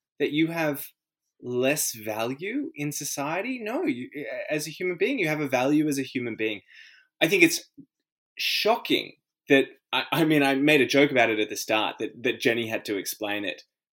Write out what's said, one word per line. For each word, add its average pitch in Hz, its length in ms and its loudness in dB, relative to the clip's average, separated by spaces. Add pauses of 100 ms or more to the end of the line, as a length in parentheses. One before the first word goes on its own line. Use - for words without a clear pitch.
(180)
that 143 140 0
you 160 160 2
have 156 400 -4 (520)
less 127 540 -2
value 127 840 -6
in 147 160 -6
society? 170 720 -6
No, 240 220 -4
you, 123 260 -4 (400)
as 151 160 -2
a 160 60 -10
human 180 260 -4
being, 240 220 0
you 165 80 0
have 151 120 -2
a 147 80 -2
value 147 400 2
as 139 120 0
a 135 40 -4
human 120 320 -4
being. 107 260 -4 (600)
I 165 60 4
think 180 160 6
it's - 200 4 (760)
shocking - 800 0 (320)
that, 135 160 6 (280)
I, 131 180 -2
I 160 140 4
mean, 151 160 4
I 135 140 4
made 143 260 6
a 123 60 4
joke 143 240 4
about 117 180 4
it 107 100 0
at 104 100 -2
the 104 60 -10
start, 107 440 -2
that, 113 240 -8
that 120 160 -2
Jenny 117 280 0
had 110 180 -6
to 101 120 -2
explain 104 480 -6
it - 160 -8 (320)